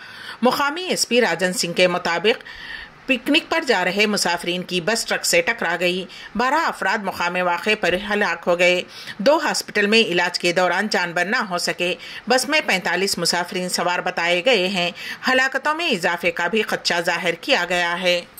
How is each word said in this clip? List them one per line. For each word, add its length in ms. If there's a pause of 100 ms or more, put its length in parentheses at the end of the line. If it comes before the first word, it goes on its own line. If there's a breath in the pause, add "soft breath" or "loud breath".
(440 loud breath)
मुकामी 420
एसपी 340
राजन 320
सिंह 220
के 140
मुताबिक 500 (720 loud breath)
पिकनिक 400
पर 160
जा 180
रहे 240
मुसाफिरीन 560
की 180
बस 280
ट्रक 160
से 180
टकरा 340
गई। 300 (300 loud breath)
बारह 240
अफराद 440
मकाम 340
वाक़े 360
पर 280
हलाक 420
हो 120
गए। 260 (400 loud breath)
दो 160
हॉस्पिटल 480
में 120
इलाज 400
के 140
दौरान 360
जानबर 380
ना 140
हो 180
सके। 340 (360 loud breath)
बस 200
में 180
पैंतालीस 520
मुसाफिरीन 500
सवार 320
बताए 420
गए 260
हैं। 240 (340 loud breath)
हलाकतों 480
में 140
इजाफे 420
का 180
भी 140
खदशा 380
जाहिर 340
किया 300
गया 280
है। 260 (220)